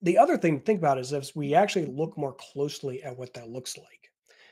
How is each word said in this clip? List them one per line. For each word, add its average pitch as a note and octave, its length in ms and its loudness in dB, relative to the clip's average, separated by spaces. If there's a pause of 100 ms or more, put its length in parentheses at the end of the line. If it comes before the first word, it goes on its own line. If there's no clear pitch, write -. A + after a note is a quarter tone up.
The F3+ 160 2
other C#4+ 200 8
thing D#3+ 220 2
to - 60 -14
think G#3+ 140 2
about C#3+ 180 2
is, C3 160 -6
as C#3+ 240 -6
we C#3+ 160 -2
actually F#3+ 320 4
look C#3+ 320 -6
more C#3 160 -4
closely C#3 680 -6
at B2+ 160 -12
what B2+ 180 -14
that A#2+ 140 -14
looks B2 280 -12
like, - 340 -20 (400)